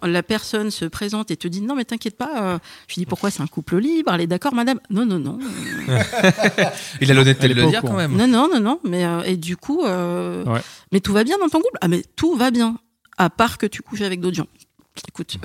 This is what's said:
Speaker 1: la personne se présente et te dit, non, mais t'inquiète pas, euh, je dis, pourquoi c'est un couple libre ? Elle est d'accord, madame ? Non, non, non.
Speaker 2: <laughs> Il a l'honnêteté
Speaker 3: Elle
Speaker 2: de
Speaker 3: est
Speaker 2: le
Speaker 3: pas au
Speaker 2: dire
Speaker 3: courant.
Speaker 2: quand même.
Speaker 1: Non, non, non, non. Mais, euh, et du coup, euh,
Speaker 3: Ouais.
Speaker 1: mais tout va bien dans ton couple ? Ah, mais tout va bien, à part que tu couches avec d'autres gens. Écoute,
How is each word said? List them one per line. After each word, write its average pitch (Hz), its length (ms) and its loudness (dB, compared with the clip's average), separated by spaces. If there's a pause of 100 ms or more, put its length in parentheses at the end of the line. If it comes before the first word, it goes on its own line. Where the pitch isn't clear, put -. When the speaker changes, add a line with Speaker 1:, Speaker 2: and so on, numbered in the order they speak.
Speaker 1:
la 175 180 0
personne 214 480 -2
se 175 160 -6
présente 214 460 -6
et 151 60 -6
te 175 100 -6
dit, 180 140 -6
non, 247 140 -4
mais 247 100 -4
t'inquiète 226 320 -8
pas, 269 140 -6 (120)
euh, 180 160 -2 (280)
je - 80 -12
dis, 175 100 -4
pourquoi 196 260 -4
c'est - 100 -6
un 139 60 -4
couple 170 300 -4
libre ? 302 360 0
Elle 170 80 0
est 170 60 0
d'accord, 180 260 -2
madame ? 240 260 0 (100)
Non, 208 160 0
non, 190 140 0
non. 151 200 -6 (480)
Speaker 2:
<laughs> 196 1120 0
Il 135 100 6
a - 20 8
l'honnêteté 135 320 6
Speaker 3:
Elle 131 100 6
Speaker 2:
de 120 40 2
Speaker 3:
est - 20 6
Speaker 2:
le - 20 -
Speaker 3:
pas - 40 8
au 156 40 4
Speaker 2:
dire 226 100 0
Speaker 3:
courant. 120 120 -2
Speaker 2:
quand - 60 0
même. 165 160 0
Speaker 1:
Non, 226 120 4
non, 254 260 6
non, 254 60 4
non. 247 240 0
Mais, 180 220 0
euh, 170 180 -2
et 185 140 0
du 170 200 -6
coup, 320 280 -2
euh, 180 600 -2
Speaker 3:
Ouais. 117 160 0 (300)
Speaker 1:
mais 190 80 4
tout 196 140 -2
va 208 100 6
bien 320 160 0
dans 359 100 2
ton 320 120 2
couple ? 466 200 -2
Ah, 175 60 2
mais 175 160 0 (120)
tout 320 200 2
va 247 160 4
bien, 233 260 2 (400)
à 175 120 6
part - 280 0
que - 80 -2
tu - 160 -4
couches 208 200 -8
avec 185 180 -2
d'autres 180 180 -2
gens. - 100 -4 (600)
Écoute, - 380 -12